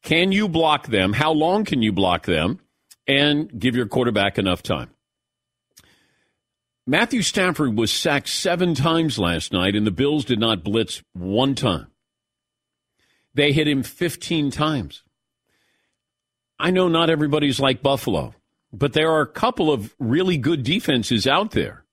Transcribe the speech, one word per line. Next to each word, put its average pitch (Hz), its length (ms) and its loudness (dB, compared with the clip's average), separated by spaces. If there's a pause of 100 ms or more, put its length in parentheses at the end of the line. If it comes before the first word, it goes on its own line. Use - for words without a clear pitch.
Can 175 300 0
you 208 160 0
block 160 380 0
them? 101 260 2
How 151 180 0
long 175 360 0
can 131 160 -2
you 107 100 2
block 90 320 2
them? 85 340 0 (480)
And 147 540 0
give 123 160 0
your 123 100 0
quarterback 104 520 0
enough 95 240 0
time. - 260 -6 (2000)
Matthew 208 380 0
Stafford 151 560 0
was 110 140 0
sacked 143 360 -2
seven 175 460 0
times 160 420 0
last 85 360 -2
night, 95 240 0
and 107 100 0
the 101 60 0
Bills 143 320 0
did 113 160 -2
not 110 240 -2
blitz 104 360 -2 (120)
one 107 420 0
time. 92 320 -2 (1500)
They 147 180 2
hit 151 160 2
him 135 160 0
fifteen 160 680 -4
times. 151 540 -4 (1500)
I 175 140 0
know 185 160 4
not 165 200 2
everybody's 147 520 0
like 135 220 0
Buffalo, 120 520 0 (380)
but 135 220 -2
there 160 180 2
are 156 80 4
a 139 80 0
couple 202 440 0
of 110 280 -4
really 160 360 0
good 139 280 0
defenses 123 600 0
out 170 280 0
there. - 400 -4